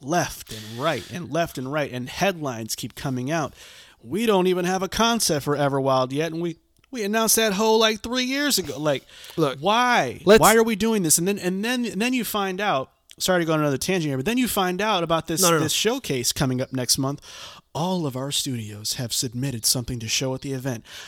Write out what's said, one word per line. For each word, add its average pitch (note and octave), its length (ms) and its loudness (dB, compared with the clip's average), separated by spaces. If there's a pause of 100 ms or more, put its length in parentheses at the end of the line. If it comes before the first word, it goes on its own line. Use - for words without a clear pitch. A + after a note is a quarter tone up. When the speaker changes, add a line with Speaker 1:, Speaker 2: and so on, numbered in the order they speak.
Speaker 1:
left C#3 520 -2
and A2 260 -12
right C#3 320 0
and E3 200 -8
left D#3+ 260 -2
and C3 140 -6
right. D3 200 -2
And B2 160 -8
headlines C#3+ 680 -4
keep - 180 -10
coming C3 380 -4
out. D#3+ 240 -2 (480)
"We F3+ 240 -4
don't F#3+ 180 4
even F3+ 200 2
have F#3 180 -2
a F#3+ 40 -2
concept G#3+ 580 0
for C#3+ 120 0
Everwild C3+ 540 2
yet, D#3 200 -2
and E3 120 -6
we, E3+ 140 -6 (340)
we A#3+ 120 -6
announced A3 340 2
that A3 160 2
whole, A3 260 4
like, A3 220 2
three B3 240 -2
years C#4 340 0
ago." C#3+ 200 -6
Like, D3 240 0 (320)
Speaker 2:
Look, C#3+ 240 0
Speaker 1:
why? G#3 680 2
Speaker 2:
let's G#3+ 140 10
Speaker 1:
Why G#3+ 180 8
are A3+ 60 6
we A3+ 120 -2
doing A3 260 0
this? D#3 160 2
And F3 100 0
then, G3+ 120 0
and F#3+ 260 -2
then, B3 200 -2
and F#3 140 -4
then B3 140 0
you A#3+ 100 0
find G3 380 -2
out. D#3 300 0 (280)
Sorry F#3 220 2
to D#3 60 -2
go D#3+ 60 2
on D3+ 80 2
another C#3 180 2
tangent E3+ 320 0
here, C3 60 -2
but C3 100 -2
then A#3 100 0
you B3+ 100 2
find F3+ 320 0
out G#3 220 2
about E3 240 0
this, E3+ 160 -2
Speaker 2:
No, F3+ 80 6
no, E3 80 6
no. D3+ 60 2
Speaker 1:
this D3+ 100 0
showcase G3+ 580 0
coming B2+ 300 0
up B2+ 100 -6
next B2+ 280 0
month. C#3 200 -2 (540)
"All F3 320 0
of B2+ 100 -4
our C3+ 160 -6
studios G#2+ 600 -4
have A#2+ 180 -6
submitted B2 540 -4
something B2 320 0
to A2+ 100 -8
show C3 280 -2
at B2+ 60 -10
the C#3 120 -6
event." B2+ 320 -4 (220)